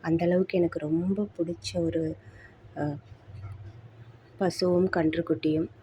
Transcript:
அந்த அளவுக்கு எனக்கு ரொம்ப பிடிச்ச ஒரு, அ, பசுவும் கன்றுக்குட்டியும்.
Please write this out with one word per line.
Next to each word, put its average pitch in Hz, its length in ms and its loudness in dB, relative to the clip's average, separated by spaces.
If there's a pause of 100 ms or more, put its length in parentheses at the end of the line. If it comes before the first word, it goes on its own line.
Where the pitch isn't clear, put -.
அந்த 165 240 0
அளவுக்கு 180 320 4
எனக்கு 170 220 2
ரொம்ப 180 480 0 (100)
பிடிச்ச 170 420 -4
ஒரு, 165 360 0 (600)
அ, 147 180 -2 (1400)
பசுவும் 180 520 2
கன்றுக்குட்டியும். 160 800 0 (140)